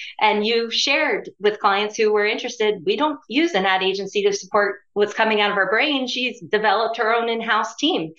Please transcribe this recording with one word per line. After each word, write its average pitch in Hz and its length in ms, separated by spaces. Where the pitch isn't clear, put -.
And 208 240
you 226 260
shared 277 580
with 208 180
clients 208 380
who 214 160
were 208 120
interested, 214 600
"We 202 100
don't 285 320
use 311 260
an 196 120
ad 190 180
agency 196 400
to 202 80
support 202 460
what's 208 200
coming 220 280
out 208 100
of 202 60
our 190 120
brain. 262 380
She's 247 340
developed 214 560
her 226 160
own 233 140
in-house 220 480
team, 220 440